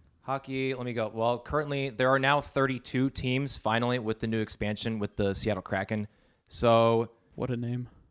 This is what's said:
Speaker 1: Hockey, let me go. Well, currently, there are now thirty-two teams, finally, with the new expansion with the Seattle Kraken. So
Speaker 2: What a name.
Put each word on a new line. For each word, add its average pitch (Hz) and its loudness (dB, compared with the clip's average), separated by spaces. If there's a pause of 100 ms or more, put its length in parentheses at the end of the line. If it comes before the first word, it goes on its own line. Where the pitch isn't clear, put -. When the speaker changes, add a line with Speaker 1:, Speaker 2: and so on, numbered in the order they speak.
(220)
Speaker 1:
Hockey, 131 -4
let 123 -8
me 123 -4
go. 110 -2
Well, 113 2
currently, 143 -4
there 127 2
are 135 6
now 139 4
thirty-two 131 0
teams, 131 -2
finally, 120 0
with 110 -4
the 120 -4
new 113 0
expansion 107 -4
with 104 -4
the 98 2
Seattle 101 0
Kraken. 104 -4 (400)
So 117 4 (240)
Speaker 2:
What 123 -4
a 123 -2
name. 120 -6 (220)